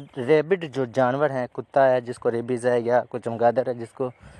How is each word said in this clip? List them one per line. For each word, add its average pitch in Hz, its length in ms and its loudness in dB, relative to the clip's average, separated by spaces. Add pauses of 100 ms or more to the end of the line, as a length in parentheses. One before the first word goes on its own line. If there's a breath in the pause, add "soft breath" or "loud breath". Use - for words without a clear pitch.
(180)
रैबिड 156 500 2
जो 131 200 -4
जानवर 131 440 0
हैं, 127 160 -4
कुत्ता 135 380 2
है 127 160 4
जिसको 120 280 -4
रेबीज़ 117 380 -4
है 123 160 2
या 120 180 2
कोई 117 200 -10
चमगादड़ 117 460 0
है 123 120 -6
जिसको 117 280 -8 (320 loud breath)